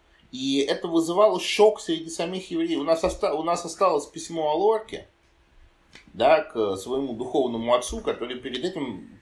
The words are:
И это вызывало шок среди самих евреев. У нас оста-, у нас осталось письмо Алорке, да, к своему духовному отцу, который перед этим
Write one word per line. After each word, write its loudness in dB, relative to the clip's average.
И -2
это -2
вызывало 4
шок 4
среди -4
самих -6
евреев. -2
У -4
нас 2
оста-, 0
у -4
нас -2
осталось 0
письмо -4
Алорке, 0
да, 6
к -2
своему -4
духовному 0
отцу, -2
который -6
перед -8
этим -8